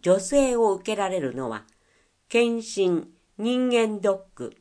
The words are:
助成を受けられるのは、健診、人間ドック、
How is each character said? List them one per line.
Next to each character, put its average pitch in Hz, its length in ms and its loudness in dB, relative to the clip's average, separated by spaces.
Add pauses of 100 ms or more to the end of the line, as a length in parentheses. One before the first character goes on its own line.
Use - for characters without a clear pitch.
助 185 160 4
成 269 360 2
を 220 180 4
受 185 100 -6
け 214 120 -4
ら 196 140 -2
れ 185 100 -4
る 127 160 -4
の 127 160 -4
は、 107 140 -10 (600)
健 233 360 0
診、 180 460 0 (280)
人 247 340 0
間 220 300 0
ド 196 140 2
ッ 196 40 -8 (140)
ク、 - 280 -12